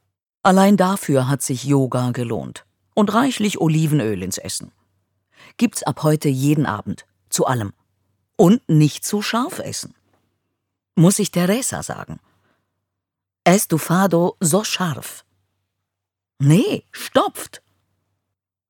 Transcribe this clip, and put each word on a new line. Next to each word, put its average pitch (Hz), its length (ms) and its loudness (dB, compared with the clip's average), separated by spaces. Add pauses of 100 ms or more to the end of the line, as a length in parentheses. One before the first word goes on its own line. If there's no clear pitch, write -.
(420)
Allein 196 360 6
dafür 175 500 0
hat 135 140 -2
sich 131 240 -6
Yoga 131 460 0
gelohnt. 113 540 -8 (280)
Und 208 200 2
reichlich 220 460 -2
Olivenöl 147 640 0
ins 92 140 -8
Essen. - 340 -12 (840)
Gibt's - 260 -2
ab - 200 -6
heute 156 260 0
jeden 139 360 0
Abend. - 400 -8 (240)
Zu - 160 -2
allem. 113 280 -2 (640)
Und 208 320 4
nicht 151 340 2
zu 208 180 -4
scharf 254 380 -6
essen. - 340 -12 (1040)
Muss 180 240 4
ich 202 120 -4
Teresa 190 520 -4
sagen. - 380 -14 (1200)
Estufado 175 960 2
so 180 240 0
scharf. - 600 -8 (1120)
Nee, 170 520 2
stopft. - 680 -4 (1080)